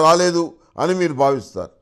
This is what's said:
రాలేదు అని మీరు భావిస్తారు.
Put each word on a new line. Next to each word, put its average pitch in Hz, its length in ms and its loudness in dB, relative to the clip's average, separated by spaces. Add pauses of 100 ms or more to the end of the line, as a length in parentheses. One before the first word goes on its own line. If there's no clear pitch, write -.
రాలేదు 170 380 2 (380)
అని 170 200 0
మీరు 160 220 -2
భావిస్తారు. 127 580 -4